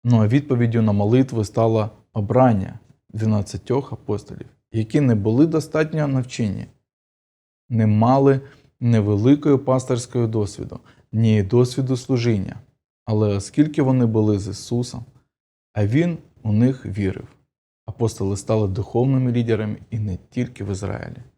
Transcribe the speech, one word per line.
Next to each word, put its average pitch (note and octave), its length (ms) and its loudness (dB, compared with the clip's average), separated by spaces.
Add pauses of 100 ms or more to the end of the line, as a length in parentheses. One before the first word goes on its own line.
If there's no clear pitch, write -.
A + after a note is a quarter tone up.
Ну A#2+ 200 4
а G#2 40 2
відповіддю A#2+ 540 0
на G#2+ 100 2
молитву A2+ 520 2
стало A2 460 0 (240)
обрання A2 640 0 (300)
дванадцятьох A2 840 -4
апостолів, - 540 -10 (240)
які A2+ 300 -2
не A#2+ 140 4
були A2 300 2
достатньо D#3 640 -2
навчені, B2 600 -4 (1000)
не A2 180 2
мали C3+ 540 4 (380)
невеликої A#2+ 760 2
пасторської B2+ 720 -2
досвіду, G#2 520 -6 (320)
ні A2 320 4
досвіду B2 540 2
служіння. A#2+ 580 -2 (500)
Але G#2+ 220 0
оскільки D3 540 0
вони B2+ 240 2
були G#2+ 340 2
з G#2 80 -8
Ісусом, A#2+ 580 -8 (680)
а G#2 120 0
Він D#3+ 320 0 (260)
у G#2+ 100 0
них B2 320 2
вірив, G2 420 -4 (580)
апостоли G2+ 520 -2
стали A2 300 0
духовними B2 640 0
лідерами A2 460 -2 (120)
і A#2 100 -6
не F#2+ 180 -4 (120)
тільки B2 340 -8
в G2+ 80 -6
Ізраїлі. F#2 460 -8 (200)